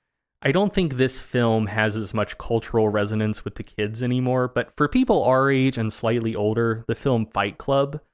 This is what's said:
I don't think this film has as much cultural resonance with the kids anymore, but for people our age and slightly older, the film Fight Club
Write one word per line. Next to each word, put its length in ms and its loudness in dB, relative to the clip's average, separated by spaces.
I 100 0
don't 220 2
think 200 0
this 280 0
film 460 0
has 280 0
as 180 -6
much 240 -4
cultural 520 0
resonance 560 -2
with 100 -8
the 80 -10
kids 400 -6
anymore, 440 0
but 280 -6
for 120 2
people 360 2
our 280 4
age 260 2
and 140 -2
slightly 440 0
older, 520 0
the 80 -2
film 320 0
Fight 300 -2
Club 420 -2